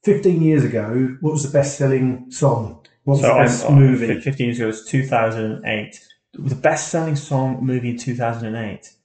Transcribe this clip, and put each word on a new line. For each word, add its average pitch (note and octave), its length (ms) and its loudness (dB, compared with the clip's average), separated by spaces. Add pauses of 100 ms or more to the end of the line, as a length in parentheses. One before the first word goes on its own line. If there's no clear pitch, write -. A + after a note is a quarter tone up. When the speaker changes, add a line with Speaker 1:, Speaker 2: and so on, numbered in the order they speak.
Speaker 1:
"Fifteen F#3+ 380 2
years D#3 240 4
ago, A#2 560 -2
what D3+ 100 0
was D3 120 -4
the - 140 -4
best-selling C3+ 720 -2
song? A2+ 560 -2 (200)
What C#3 80 2
was C3+ 80 2
Speaker 2:
So B2 60 4
Speaker 1:
the A#2 60 4
Speaker 2:
I'm, B2 120 6
Speaker 1:
best A#2+ 240 0
Speaker 2:
I'm C#3+ 100 8
Speaker 1:
movie?" B2+ 280 6
Speaker 2:
fif-, - 180 -2
fifteen C3+ 220 -2
years A#2 100 -4
ago, A#2 80 -2
it A2 100 -2
was - 100 -18
two C3+ 220 -2
thousand A2+ 380 0
and A2 200 -8
eight. G#2+ 320 -6 (360)
The - 220 -4
best-selling D#3+ 600 0
song, C3 500 -2
movie B2 260 -2
in A#2+ 60 -6
two B2 180 -6
thousand A#2 320 -4
and A2 100 -6
eight. G#2+ 320 -10 (160)